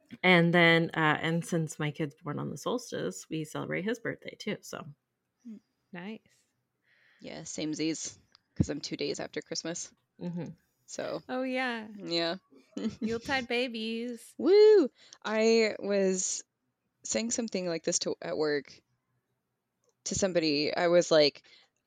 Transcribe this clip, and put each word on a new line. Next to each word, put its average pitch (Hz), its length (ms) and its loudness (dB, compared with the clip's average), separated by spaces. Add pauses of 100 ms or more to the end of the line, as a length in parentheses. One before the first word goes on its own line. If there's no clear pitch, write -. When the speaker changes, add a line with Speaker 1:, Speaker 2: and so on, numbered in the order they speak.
(200)
Speaker 1:
And 170 320 6
then, 165 420 6
uh, 156 260 4
and 165 240 -2
since 160 340 -4
my 151 120 -2
kid's 147 240 -6
born 147 240 -8
on 143 100 -6
the 151 80 -10
solstice, 185 720 -6
we 160 140 -6
celebrate 151 400 -6
his 220 160 -4
birthday, - 400 -10
too, - 220 -8
so. - 240 -12 (1080)
Speaker 2:
Nice. 190 280 -14 (1000)
Speaker 3:
Yeah, - 220 -16
samesies, 156 760 -4 (380)
'cause - 140 0
I'm 147 100 -8
two - 160 -10
days 143 240 -4
after 151 220 -10
Christmas. - 500 -8 (300)
Speaker 1:
Mm-hmm. 175 280 -8 (360)
Speaker 3:
So. - 420 -8
Speaker 2:
Oh, 254 160 -4
yeah. 254 440 -4 (100)
Speaker 3:
Yeah. 170 380 -4 (400)
<laughs> - 260 -6
Speaker 2:
Yuletide 233 460 -4
babies. 233 720 -4 (160)
Speaker 3:
Woo! 392 520 8 (360)
I 220 540 4
was 190 640 0 (600)
saying 226 280 -4
something 208 360 -4
like 165 160 -4
this - 160 0
to, - 220 -4
at 165 160 -6
work 147 340 -2 (1300)
to - 100 -4
somebody. 156 600 0
I 175 120 2
was 170 240 6
like, 151 320 6 (440)